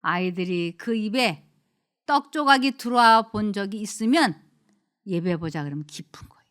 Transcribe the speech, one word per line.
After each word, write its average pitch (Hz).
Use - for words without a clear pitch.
아이들이 175
그 233
입에 214
떡 285
조각이 277
들어와 233
본 208
적이 202
있으면 220
예배 175
보자 160
그러면 147
기쁜 -
거예요. -